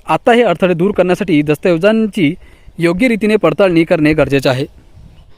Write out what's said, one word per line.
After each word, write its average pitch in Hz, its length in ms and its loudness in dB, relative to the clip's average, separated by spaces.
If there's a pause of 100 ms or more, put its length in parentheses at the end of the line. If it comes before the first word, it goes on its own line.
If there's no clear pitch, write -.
आता 233 260 0
हे 233 100 4
अडथळे 180 320 0
दूर 175 180 -2
करण्यासाठी 180 500 0
दस्तऐवजांची 180 920 0 (440)
योग्य 175 300 0
रीतीने 214 280 -2
पडताळणी 170 480 0
करणे 156 280 0
गरजेचे 139 360 0
आहे. 131 140 -2 (760)